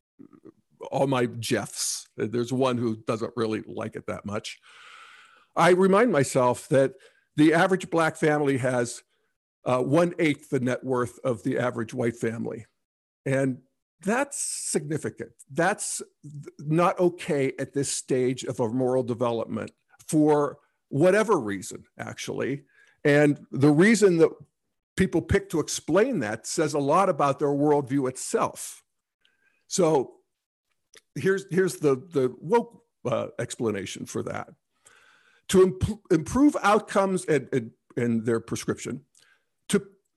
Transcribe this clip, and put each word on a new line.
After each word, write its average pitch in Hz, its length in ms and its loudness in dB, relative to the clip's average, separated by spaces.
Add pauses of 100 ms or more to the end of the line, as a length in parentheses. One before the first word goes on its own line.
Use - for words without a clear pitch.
(920)
all 135 160 0
my 127 180 0
Jeffs. 110 800 -6 (100)
There's 117 360 -4
one 127 240 0
who 113 200 -2
doesn't 110 380 -6
really 110 300 -4
like 107 300 -10
it - 120 -14
that 95 180 -10
much. 104 340 -10 (960)
I 165 140 6
remind 196 420 6
myself 127 560 2
that 135 280 2 (400)
the 151 200 6
average 185 340 2
Black 160 260 0
family 151 420 2
has, 123 440 -2 (640)
uh, 127 160 0
one-eighth 160 720 0
the 143 80 0
net 123 240 -2
worth 123 400 -2
of 123 180 -2
the 127 160 -4
average 120 380 -4
white 120 220 -2
family. 117 500 -6 (580)
And 135 340 0 (420)
that's 240 400 -2
significant. - 880 -6 (200)
That's 165 500 -2 (220)
th-, 147 220 -16 (140)
not 160 420 0
okay 170 580 0
at 135 140 -8
this 139 180 -2
stage 127 540 -2
of 127 160 -6
our 113 80 0
moral 127 340 0
development 113 680 -4 (360)
for 151 520 2 (280)
whatever 185 500 2
reason, 101 460 -8 (140)
actually. 113 640 -6 (400)
And 147 480 4
the 147 200 4
reason 185 480 6
that 160 100 6 (640)
people 175 260 0
pick 196 280 0
to 160 100 -2
explain 196 600 0
that 110 280 -6
says 151 260 -2
a 151 60 0
lot 165 300 2
about 143 300 0
their 147 100 0
worldview 143 580 0
itself. - 800 -6 (800)
So 156 460 0 (1000)
here's, 190 360 -2
here's 180 240 0
the, 139 220 2
the 127 420 -2
woke, 226 420 -2 (220)
uh, 110 240 -2 (100)
explanation 104 680 -6
for - 180 -8
that. 104 240 -10 (1000)
To 190 140 6
imp-, 185 360 0 (100)
improve 247 540 2
outcomes 196 640 0
and, 139 260 0
and, 117 200 -2 (260)
and 117 280 0
their 117 140 0
prescription, - 640 -8 (640)
to 196 180 0 (320)